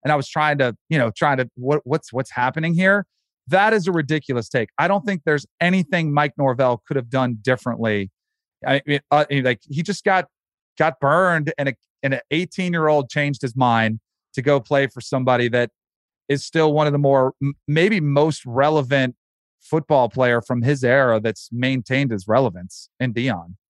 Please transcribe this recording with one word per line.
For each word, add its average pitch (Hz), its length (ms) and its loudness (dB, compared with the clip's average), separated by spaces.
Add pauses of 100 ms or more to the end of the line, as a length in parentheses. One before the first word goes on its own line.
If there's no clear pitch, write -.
And 147 80 0
I 151 40 2
was 139 120 -4
trying 151 300 0
to, 123 180 0 (140)
you 160 80 0
know, 117 120 2
trying 143 280 0
to, 123 160 -2
"What, 135 300 -2
what's, 147 280 -6
what's 131 180 -4
happening 160 440 -2
here?" 190 320 2 (400)
That 196 260 4
is 185 160 0
a 190 40 -2
ridiculous 147 560 -2
take. 113 200 -2 (100)
I 156 80 2
don't 196 180 0
think 190 200 -4
there's 147 200 0 (160)
anything 175 520 0
Mike 143 240 0
Norvell 127 500 0
could 147 100 -4
have 120 140 -4
done 123 300 -2
differently. 113 720 -2 (540)
I 135 220 0
mean, 147 140 -2 (100)
uh, 147 180 4
he, 139 140 -2
like, 123 260 0
he 143 140 -6
just 180 220 -6
got, 190 240 0 (500)
got 156 220 0
burned, 160 580 2
and 139 120 -2
a, 120 40 -10 (280)
and 135 120 -2
an 123 60 -6 (100)
eighteen-year-old 160 800 0
changed 143 320 -2
his 120 140 -6
mind 113 420 2 (360)
to 131 80 -4
go 139 180 4
play 139 260 0
for 127 140 -10
somebody 127 480 0
that 120 220 0 (580)
is 139 160 -2
still 156 280 2
one 151 140 2
of 143 60 0
the 143 60 0
more, 139 340 2 (100)
m-, 139 120 -4 (120)
maybe 170 320 2
most 147 480 0
relevant 131 680 0 (420)
football 143 500 0
player 123 320 2
from 120 220 -4
his 131 220 0
era 123 340 4
that's 110 320 -4
maintained 131 640 -2
his 101 160 -8
relevance 107 600 -2 (120)
in 127 120 -2
Deion. 101 440 -4 (120)